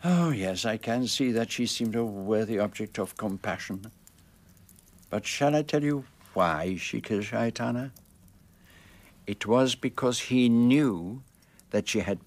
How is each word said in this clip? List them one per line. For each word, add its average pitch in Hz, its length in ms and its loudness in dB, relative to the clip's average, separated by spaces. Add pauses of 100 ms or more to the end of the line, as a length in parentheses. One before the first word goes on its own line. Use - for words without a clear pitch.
Oh, 170 280 4
yes, 95 340 -2
I 110 100 0
can 117 320 -2
see 127 240 0
that 113 200 0
she 123 160 -2
seemed 113 280 -2
a 117 80 0
worthy 107 560 -2
object 104 400 -4
of 95 160 -4
compassion. 98 760 -8 (1160)
But 101 160 -6
shall 147 300 2
I 151 60 4
tell 147 220 0
you 143 200 0 (300)
why 87 420 0
she - 240 -6
killed 104 240 -2
Shaitana? 120 680 -4 (1400)
It 101 180 -6
was 123 300 4
because 123 440 -2
he 123 300 4
knew 120 720 4 (480)
that 101 180 0
she 107 120 0
had 92 280 -4